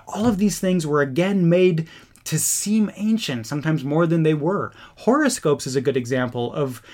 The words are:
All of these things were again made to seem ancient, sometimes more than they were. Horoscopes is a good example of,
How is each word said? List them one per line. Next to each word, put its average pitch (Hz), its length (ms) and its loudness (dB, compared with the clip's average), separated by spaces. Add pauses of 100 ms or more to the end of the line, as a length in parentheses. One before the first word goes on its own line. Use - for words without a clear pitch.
All 208 180 -4
of 208 140 2
these 202 200 0
things 185 260 0
were 147 160 2
again 170 460 2
made 175 400 4 (380)
to 156 140 -2
seem 208 560 0
ancient, 208 520 -2
sometimes 147 380 -2
more 156 200 2
than 165 180 2
they 156 100 4
were. 151 400 -2 (240)
Horoscopes 240 680 0
is 131 100 -4
a 135 40 2
good 131 140 0
example 123 580 -2
of, 131 280 -6 (120)